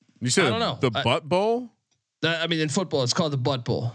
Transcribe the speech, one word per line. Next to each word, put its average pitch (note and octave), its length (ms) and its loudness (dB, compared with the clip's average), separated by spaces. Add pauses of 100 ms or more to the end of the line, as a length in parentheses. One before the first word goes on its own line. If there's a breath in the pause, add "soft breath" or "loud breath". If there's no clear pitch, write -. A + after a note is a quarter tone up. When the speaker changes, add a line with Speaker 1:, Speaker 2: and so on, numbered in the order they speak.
(200)
Speaker 1:
You B2 100 -2
said F3 160 4
Speaker 2:
I B2+ 40 4
don't A3 100 0
know. D#3+ 220 -2
Speaker 1:
the B2+ 180 2
Speaker 2:
I C#3 40 0
Speaker 1:
Butt D3 240 0
Bowl? A3 420 0 (520)
Speaker 2:
That, D#3+ 200 0
I E3 60 0
mean, E3 120 0
in D#3 100 0
football, D3+ 340 0
it's B2 100 0
called D#3+ 200 0
the C#3 40 0
Butt B2+ 280 -2
Bowl. A#2 300 -2